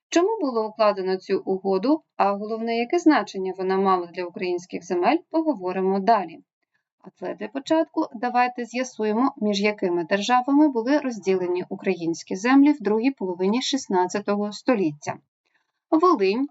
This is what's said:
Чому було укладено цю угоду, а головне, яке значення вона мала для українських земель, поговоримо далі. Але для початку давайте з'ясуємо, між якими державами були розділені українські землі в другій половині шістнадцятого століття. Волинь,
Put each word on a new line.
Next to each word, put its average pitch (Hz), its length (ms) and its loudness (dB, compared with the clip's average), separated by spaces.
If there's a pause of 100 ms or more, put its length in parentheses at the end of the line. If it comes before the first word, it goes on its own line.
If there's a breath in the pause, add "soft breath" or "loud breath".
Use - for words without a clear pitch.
Чому 349 200 2 (120)
було 233 280 -2
укладено 190 480 0
цю 185 280 -2
угоду, 190 580 0 (140)
а 196 160 2
головне, 226 460 -4
яке 240 200 0
значення 202 600 0
вона 190 200 0
мала 185 280 2
для 180 180 -8
українських 180 600 -6
земель, 190 340 0 (120)
поговоримо 190 680 -2
далі. 190 380 0 (800)
Але 185 140 -8
для 202 140 -12
початку 320 680 -2
давайте 247 500 -2
з'ясуємо, 233 720 -2
між 208 240 -2
якими 190 440 0
державами 247 640 2
були 254 300 0
розділені 185 680 -2
українські 175 680 -4
землі 269 360 6
в 285 100 -4
другій 220 280 2
половині 190 520 -2
шістнадцятого 208 880 -2
століття. 190 680 -2 (720)
Волинь, 277 600 2